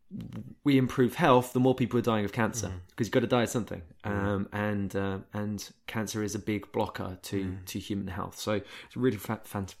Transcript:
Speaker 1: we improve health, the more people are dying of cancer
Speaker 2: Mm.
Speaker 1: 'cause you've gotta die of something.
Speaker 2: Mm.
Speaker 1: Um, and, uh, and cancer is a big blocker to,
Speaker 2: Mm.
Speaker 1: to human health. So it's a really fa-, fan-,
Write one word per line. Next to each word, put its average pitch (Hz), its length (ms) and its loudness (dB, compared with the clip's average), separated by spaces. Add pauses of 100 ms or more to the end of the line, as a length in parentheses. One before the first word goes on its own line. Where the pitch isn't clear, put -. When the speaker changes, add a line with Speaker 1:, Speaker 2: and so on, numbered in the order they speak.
(640)
Speaker 1:
we 139 120 6
improve 127 380 4
health, 127 380 6
the 127 60 2
more 127 160 6
people 123 240 2
are 110 40 0
dying 110 220 2
of 98 80 -2
cancer 110 340 0
Speaker 2:
Mm. 90 280 -10
Speaker 1:
'cause 113 120 0
you've 95 60 -6
gotta 117 140 4
die 120 160 4
of 107 60 0
something. 92 320 -4 (220)
Speaker 2:
Mm. 104 80 -4
Speaker 1:
Um, 98 400 0
and, 104 440 -2
uh, 98 240 -2 (120)
and 104 400 -6 (160)
cancer 107 340 -4
is 104 140 -4
a 101 40 -2
big 104 340 -4
blocker 98 480 -2
to, 98 240 -4
Speaker 2:
Mm. 92 200 -6
Speaker 1:
to - 140 -6
human 98 280 -6
health. 92 320 -8
So 107 160 -2
it's - 400 -10
a 123 40 -6
really 123 180 2
fa-, 107 280 -6
fan-, 98 220 -6 (120)